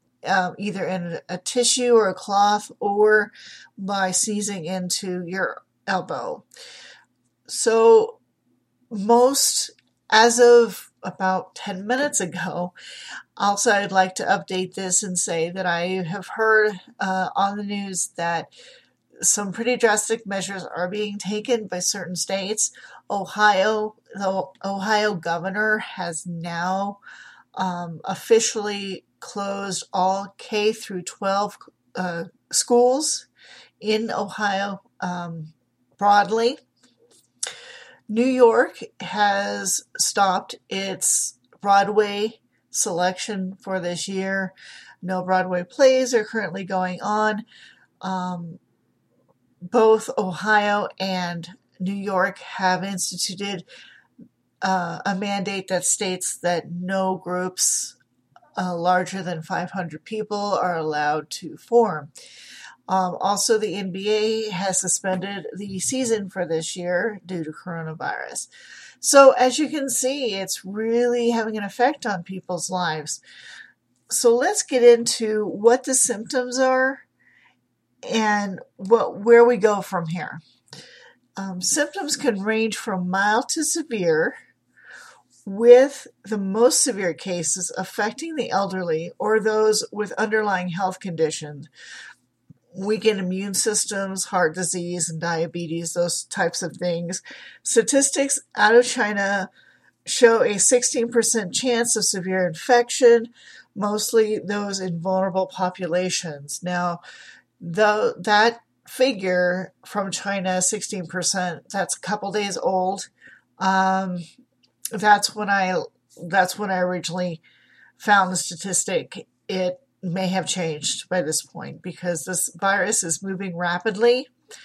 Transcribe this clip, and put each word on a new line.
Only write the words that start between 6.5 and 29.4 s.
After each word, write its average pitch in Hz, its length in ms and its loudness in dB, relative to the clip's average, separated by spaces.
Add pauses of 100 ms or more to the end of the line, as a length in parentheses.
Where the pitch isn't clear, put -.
So 226 720 6 (720)
most, 240 800 2 (400)
as 226 280 6
of 240 520 6 (120)
about 190 520 -4
ten 196 320 -10
minutes 285 340 -2
ago, 175 540 -6 (600)
also 202 380 2
I'd 202 200 2
like 185 240 4
to - 80 -6
update 185 500 -2
this 185 280 -2
and 180 160 -6
say 170 320 -2
that 185 160 -6
I 170 200 0 (200)
have 185 280 -8
heard, 220 460 2 (200)
uh, 190 340 -2
on 196 220 0
the 208 80 -8
news 202 520 -6
that 170 320 -4 (720)
some 202 300 0
pretty 233 240 -2
drastic 226 500 2
measures 190 380 -6
are 180 240 -4
being 208 280 -6
taken 208 500 -2
by 185 120 -6
certain 180 380 -4
states. 196 560 -4 (380)
Ohio, 208 840 2 (200)
the 190 300 -2 (180)
Ohio 208 520 0
governor 190 640 -2
has 175 480 -10
now, 175 720 -4 (580)
um, 175 480 -6
officially 208 1000 0 (160)
closed 196 720 -6